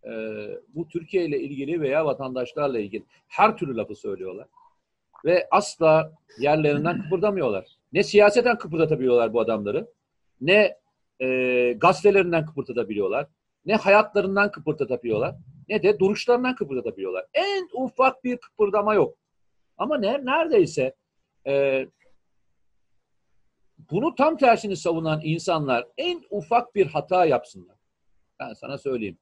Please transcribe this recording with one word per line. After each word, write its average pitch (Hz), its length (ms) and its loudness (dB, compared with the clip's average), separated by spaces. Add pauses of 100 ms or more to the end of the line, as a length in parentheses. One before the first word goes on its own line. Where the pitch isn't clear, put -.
e, 113 60 -14 (580)
bu 160 200 -10
Türkiye 175 360 -4
ile 143 160 -2
ilgili 139 400 -6
veya 151 260 0
vatandaşlarla 131 720 -4
ilgili 104 260 -8 (240)
her 214 280 2
türlü 135 200 -8
lafı 104 180 -6
söylüyorlar. 95 540 -10 (760)
Ve 175 260 0
asla 160 640 2 (260)
yerlerinden 147 640 0
<clears throat> - 0 -
kıpırdamıyorlar. 165 640 -2 (260)
Ne 180 100 2
siyaseten 220 560 4
kıpırdatabiliyorlar 131 760 2
bu 117 80 2
adamları, 110 480 -2 (520)
ne, 190 360 4 (440)
e, 127 60 -4 (460)
gazetelerinden 175 760 2
kıpırdatabiliyorlar, 110 800 -4 (380)
ne 214 120 0
hayatlarından 202 760 2
kıpırdatabiliyorlar, 127 880 -4 (320)
ne 208 140 -2
de 202 160 2
duruşlarından 240 560 0
kıpırdatabiliyorlar. 104 800 -6
En 381 380 -2
ufak 254 520 -2
bir 247 120 -4
kıpırdama 214 580 -2
yok. 170 240 2 (600)
Ama 277 200 -2
ne, 254 260 -2
neredeyse, 247 680 0 (520)
e, 139 400 0 (2000)
bunu 226 240 -2
tam 311 220 2
tersini 220 400 2
savunan 160 480 -2
insanlar 156 640 -2 (120)
en 339 320 -4
ufak 226 440 -2
bir 185 120 2
hata 170 400 0
yapsınlar. 117 500 -4 (640)
Ben 127 120 -12
sana 131 260 -14
söyleyeyim 110 440 -6